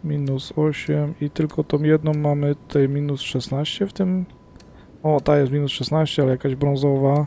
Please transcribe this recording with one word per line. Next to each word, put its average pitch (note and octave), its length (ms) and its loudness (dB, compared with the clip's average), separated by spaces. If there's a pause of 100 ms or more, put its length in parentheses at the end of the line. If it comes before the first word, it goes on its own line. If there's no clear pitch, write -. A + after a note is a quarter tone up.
minus C#3+ 520 -4
osiem D3+ 640 0
i D3 80 -2
tylko D#3 340 -2
tą D3+ 200 0
jedną D#3 300 2
mamy D3 420 0
tutaj C#3 340 0
minus C#3+ 320 -2
szesnaście C#3+ 640 -4
w - 60 -10
tym. F#3 320 -2 (800)
O, D3+ 180 4
ta D3 160 4
jest C3+ 140 2
minus C#3+ 200 -2
szesnaście, D3+ 500 0
ale C3 100 4
jakaś C3 240 -2
brązowa. C#3 720 2